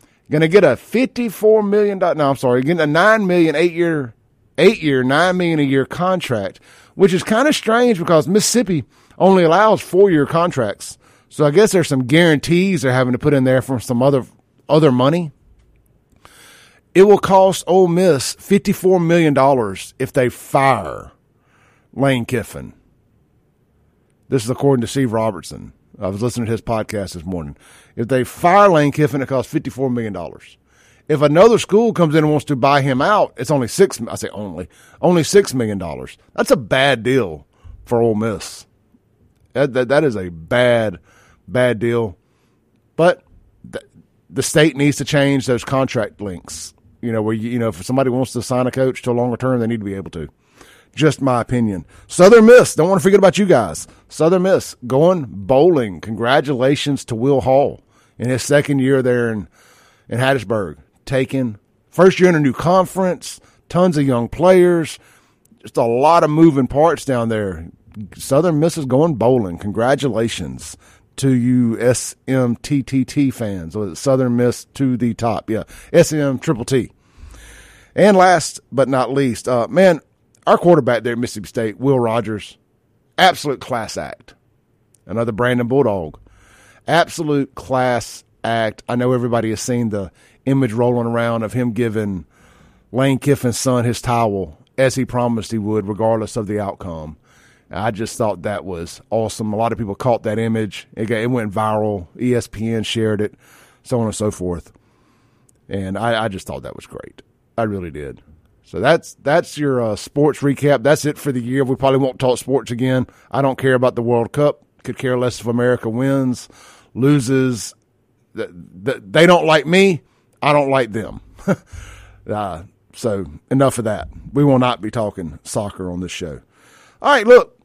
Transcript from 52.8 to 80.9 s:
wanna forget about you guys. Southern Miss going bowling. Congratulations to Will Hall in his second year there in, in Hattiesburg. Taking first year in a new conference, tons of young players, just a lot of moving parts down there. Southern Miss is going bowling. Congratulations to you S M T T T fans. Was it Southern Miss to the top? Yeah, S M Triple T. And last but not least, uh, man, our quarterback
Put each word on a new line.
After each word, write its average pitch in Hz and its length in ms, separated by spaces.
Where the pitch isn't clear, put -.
wanna 190 120
forget 190 160
about 190 220
you 208 80
guys. 110 400
Southern 180 360
Miss 185 320
going 151 420
bowling. 113 720
Congratulations 131 1080
to 117 100
Will 131 260
Hall 131 400
in 120 100
his 127 140
second 143 360
year 131 220
there 123 300
in, 107 160
in 113 100
Hattiesburg. 107 580
Taking 131 540
first 180 300
year 180 100
in 170 60
a 151 40
new 139 140
conference, 180 840
tons 175 300
of 143 80
young 120 240
players, 175 720
just - 160
a 139 60
lot 143 400
of 151 60
moving 151 380
parts 151 360
down 120 260
there. 95 380
Southern 156 440
Miss 160 180
is 151 80
going 139 300
bowling. 110 420
Congratulations 107 1200
to 135 140
you 123 480
S - 360
M 127 280
T 139 280
T 131 200
T 135 280
fans. 92 440
Was 104 160
it 78 40
Southern 131 420
Miss 123 280
to 127 320
the 117 160
top? 110 360
Yeah, 104 140
S 156 220
M 139 260
Triple 117 260
T. 127 260
And 196 200
last 180 440
but 123 160
not 127 240
least, 135 360
uh, 123 220
man, 175 300
our 196 100
quarterback 123 460